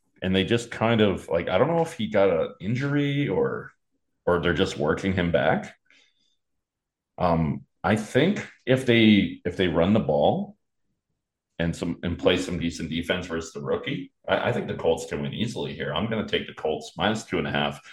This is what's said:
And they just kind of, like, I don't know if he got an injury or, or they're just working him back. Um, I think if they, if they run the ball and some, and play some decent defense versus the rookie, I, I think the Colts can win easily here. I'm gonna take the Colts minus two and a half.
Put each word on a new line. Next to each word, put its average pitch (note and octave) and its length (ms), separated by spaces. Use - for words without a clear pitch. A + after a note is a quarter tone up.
And F#2 120
they F#2+ 120
just A#2 260
kind A2+ 300
of, G2+ 260
like, - 220
I F#2 80
don't B2+ 100
know E3 140
if D#3+ 120
he A2 140
got C#3+ 220
an E2 320
injury C#3 680
or, D#2+ 440
or F2 140
they're E2 140
just F#2 240
working E2+ 360
him F2 200
back. D#2 420
Um, E2 480
I G#2 140
think D#3+ 500
if C3 200
they, A2 580
if F2 140
they F#2 100
run E2+ 240
the A2 80
ball E2 560
and E2+ 160
some, E2+ 280
and E2+ 140
play F2+ 200
some F2 200
decent E2+ 320
defense E2+ 380
versus E2 240
the - 100
rookie, - 520
I, G2 240
I - 40
think G2+ 140
the - 80
Colts E2 300
can D2 160
win C#2+ 120
easily D2 420
here. C#2 180
I'm F#2+ 160
gonna A2 160
take C#2+ 220
the - 60
Colts - 440
minus G#2+ 280
two F2+ 120
and D2 100
a C#2+ 40
half. C#2+ 300